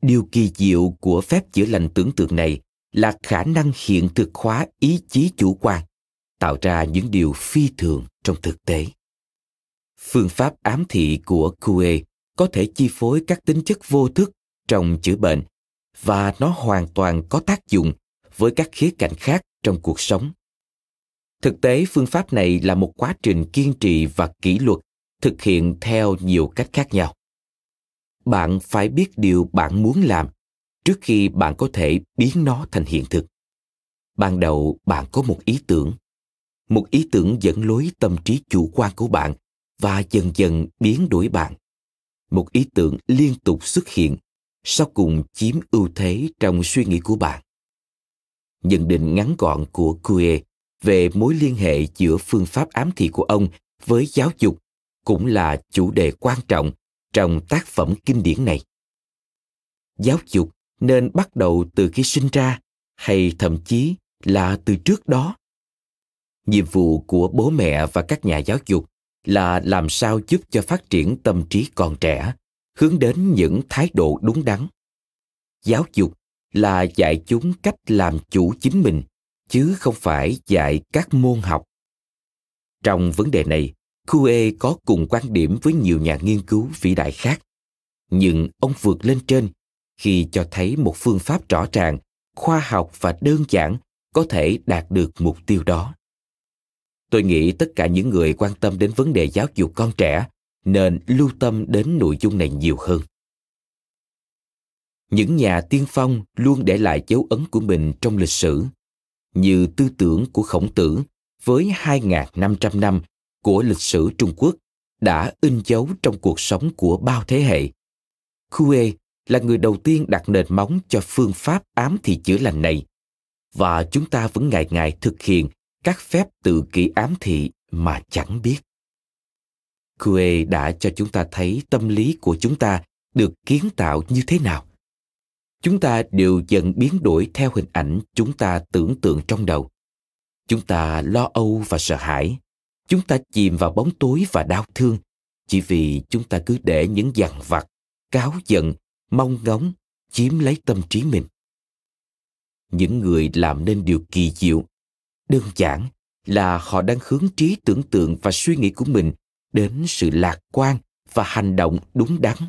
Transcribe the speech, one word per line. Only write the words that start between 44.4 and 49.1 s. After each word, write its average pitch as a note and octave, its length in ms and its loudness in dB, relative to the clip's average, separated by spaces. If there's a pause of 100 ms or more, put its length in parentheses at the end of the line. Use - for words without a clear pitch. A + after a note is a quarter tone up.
sau - 300 -2
cùng D#2+ 300 0 (100)
chiếm A#2+ 260 -2 (120)
ưu G2 240 2
thế G2 340 -4 (100)
trong F2+ 240 0
suy A#2 220 -2
nghĩ F2 140 0
của G#2+ 160 -2
bạn. D2+ 280 -4 (1200)
Nhận F2+ 240 2
định D#2+ 280 2